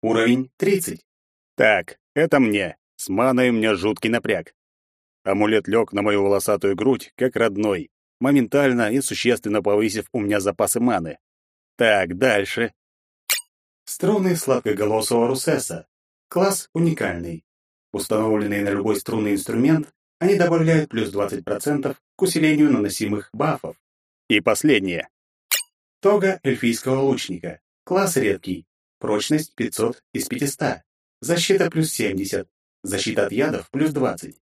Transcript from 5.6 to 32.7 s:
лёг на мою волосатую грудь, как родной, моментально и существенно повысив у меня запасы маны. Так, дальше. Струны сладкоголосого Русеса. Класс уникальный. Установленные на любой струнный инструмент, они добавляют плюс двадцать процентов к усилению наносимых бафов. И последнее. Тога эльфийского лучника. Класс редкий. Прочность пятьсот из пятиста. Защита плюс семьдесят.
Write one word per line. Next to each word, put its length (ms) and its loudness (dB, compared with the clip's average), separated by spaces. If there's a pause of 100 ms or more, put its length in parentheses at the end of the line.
лёг 240 0
на 100 0
мою 200 2
волосатую 540 0
грудь, 400 -2
как 200 -2
родной, 540 -2 (300)
моментально 720 2
и 80 0
существенно 600 0
повысив 500 0
у 80 -2
меня 200 0
запасы 400 -2
маны. 380 -2 (580)
Так, 420 2
дальше. 540 0 (1120)
Струны 520 0
сладкоголосого 920 0
Русеса. 580 -4 (420)
Класс 440 -2
уникальный. 720 -2 (480)
Установленные 720 -2
на 60 -2
любой 260 -2
струнный 380 -2
инструмент, 580 0 (260)
они 180 2
добавляют 540 2
плюс 200 -4
двадцать 340 -4
процентов 580 -4 (140)
к 60 0
усилению 500 4
наносимых 600 -2
бафов. 440 -4 (520)
И 120 4
последнее. 680 2 (920)
Тога 420 2
эльфийского 580 0
лучника. 600 -4 (240)
Класс 320 0
редкий. 500 -2 (320)
Прочность 560 -2
пятьсот 480 -4 (100)
из 160 -4
пятиста. 540 -4 (380)
Защита 500 0
плюс 220 -2
семьдесят. 560 -4 (340)